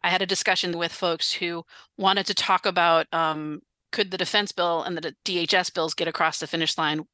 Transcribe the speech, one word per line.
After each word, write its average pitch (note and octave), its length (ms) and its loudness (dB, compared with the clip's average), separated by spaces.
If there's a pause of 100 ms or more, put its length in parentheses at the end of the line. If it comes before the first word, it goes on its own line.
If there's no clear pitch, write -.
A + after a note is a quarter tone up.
I F3+ 80 2
had F#3 100 2
a G3 60 0
discussion F#3 500 0
with E3+ 160 -2
folks E3+ 400 -2
who E3+ 320 -6 (320)
wanted F#3+ 300 2
to G3+ 80 -2
talk - 320 2
about, E3+ 440 4
um, D#3 520 -2 (280)
could G3+ 200 -2
the F#3+ 80 -6
defense G3+ 340 0
bill E3+ 300 0
and F3 160 -6
the D#3 260 -10
D F3+ 140 -2
H E3+ 160 0
S F#3 160 2
bills D#3+ 240 -2
get D#3+ 140 -2
across D#3+ 320 -2
the D#3+ 60 -6
finish D#3+ 300 -2
line D#3 380 0